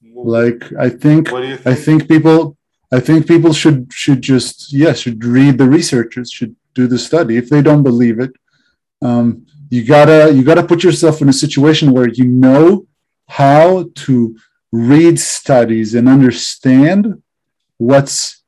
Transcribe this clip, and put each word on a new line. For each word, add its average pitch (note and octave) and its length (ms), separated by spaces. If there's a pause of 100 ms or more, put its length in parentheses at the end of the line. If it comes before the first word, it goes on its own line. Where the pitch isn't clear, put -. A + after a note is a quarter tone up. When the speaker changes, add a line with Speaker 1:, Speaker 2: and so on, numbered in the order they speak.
Speaker 1:
Wh- A#2+ 240 (120)
Speaker 2:
Like, A#2 240 (240)
I - 20
think, D3+ 420
Speaker 1:
what B2+ 120
do C3 60
you C3+ 60
Speaker 2:
I B2+ 200
Speaker 1:
think? - 100
Speaker 2:
think D#3 240
people, D#3+ 480 (360)
I B2+ 80
think D#3 260
people E3 260
should, C#3 400
should C3 300
just, - 500
yeah, C#3+ 220
should A#2 300
read C3 340
the C3 100
researchers, B2+ 640
should - 240 (200)
do B2+ 120
the A#2+ 120
study A#2+ 380
if A#2+ 120
they D3 140
don't D3 200
believe A#2+ 440
it. C3 60 (680)
Um, A#2+ 440 (240)
you A#2+ 140
gotta, D3+ 480
you C3 100
gotta E3 240
put E3+ 180
yourself D#3+ 380
in C#3 60
a C3 160
situation D3 480
where B2 160
you B2 180
know C3+ 600 (420)
how D#3+ 600 (140)
to A#2 320 (360)
read C#3+ 460
studies A2+ 760
and A#2+ 140
understand C#3 1120 (560)
what's C#3 680